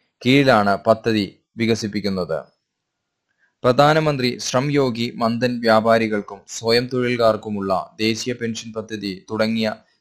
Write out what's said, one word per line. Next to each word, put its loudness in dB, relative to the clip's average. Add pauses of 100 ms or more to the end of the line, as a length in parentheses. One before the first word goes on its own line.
(240)
കീഴിലാണ് 4 (160)
പദ്ധതി 2 (360)
വികസിപ്പിക്കുന്നത്. -2 (1200)
പ്രധാനമന്ത്രി 2 (160)
ശ്രം 0 (120)
യോഗി 0 (160)
മന്ദൻ 0 (120)
വ്യാപാരികൾക്കും 2 (160)
സ്വയം 0
തൊഴിലുകാർക്കുമുള്ള 0 (320)
ദേശീയ -2
പെൻഷൻ -8
പദ്ധതി -8 (180)
തുടങ്ങിയ -2 (320)